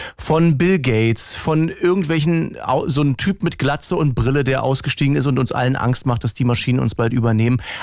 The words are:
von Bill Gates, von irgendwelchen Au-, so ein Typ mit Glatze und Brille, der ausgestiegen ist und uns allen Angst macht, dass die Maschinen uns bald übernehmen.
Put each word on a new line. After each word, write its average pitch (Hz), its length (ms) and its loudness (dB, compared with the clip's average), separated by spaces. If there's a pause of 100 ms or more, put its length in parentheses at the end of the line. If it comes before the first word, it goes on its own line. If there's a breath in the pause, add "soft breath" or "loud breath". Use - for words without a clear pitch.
(160 loud breath)
von 160 420 2
Bill 185 200 4
Gates, 113 560 0
von 160 340 0
irgendwelchen 165 960 0
Au-, - 260 -2
so 135 140 0
ein 139 140 2
Typ - 260 -2
mit 147 160 -2
Glatze 147 380 -2
und 147 180 2
Brille, 135 300 0
der 131 180 0
ausgestiegen 135 540 0
ist 135 100 0
und 131 120 2
uns 131 120 0
allen 127 260 0
Angst 123 300 -2
macht, 120 180 0
dass 117 100 -4
die 127 100 -2
Maschinen 123 340 0
uns 127 160 -2
bald 113 180 0
übernehmen. 117 480 2 (220 loud breath)